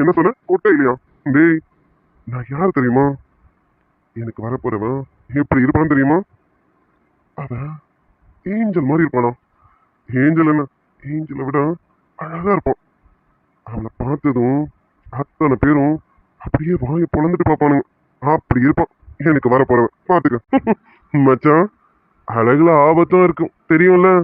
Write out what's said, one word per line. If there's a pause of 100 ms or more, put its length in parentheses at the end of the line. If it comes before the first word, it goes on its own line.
என்ன
சொன்ன? (160)
குட்டையிலையா? (320)
டேய், (680)
நான்
யாரு
தெரியுமா? (1080)
எனக்கு
வரப்போறவன் (440)
எப்படி
இருப்பான்னு
தெரியுமா? (1200)
அவன் (800)
ஏஞ்சல்
மாதிரி
இருப்பானா? (800)
ஏஞ்சல்
என்ன, (380)
ஏஞ்சலை
விட (580)
அழகா
இருப்பான். (840)
அவனை
பார்த்ததும் (460)
அத்தனை
பேரும் (460)
அப்படியே
வாயை
பொளந்துட்டு
பார்ப்பானுங்க. (380)
அப்படி
இருப்பான் (360)
எனக்கு
வரப்போறவன், (140)
பாத்துக்க. (160)
<laughs> (480)
மச்சான், (640)
அழகுல (160)
ஆபத்தும்
இருக்கும் (160)
தெரியும்ல, (160)